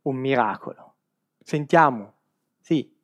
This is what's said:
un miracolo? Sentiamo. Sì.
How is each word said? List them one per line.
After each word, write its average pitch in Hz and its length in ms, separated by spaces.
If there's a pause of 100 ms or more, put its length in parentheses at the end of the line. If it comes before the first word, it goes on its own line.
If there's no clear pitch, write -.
un 135 160
miracolo? 127 720 (600)
Sentiamo. 143 640 (460)
Sì. - 320 (120)